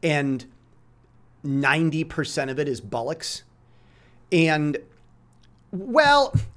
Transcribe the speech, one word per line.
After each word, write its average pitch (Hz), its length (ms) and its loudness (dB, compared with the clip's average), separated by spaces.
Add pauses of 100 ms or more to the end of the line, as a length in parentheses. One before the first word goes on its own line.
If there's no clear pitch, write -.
and 143 420 0 (960)
ninety 147 600 0
percent 139 480 -4
of 131 80 -6
it 143 80 -2
is 127 140 -4
bollocks. 120 600 -8 (920)
And, 156 460 2 (920)
well, 277 640 4 (240)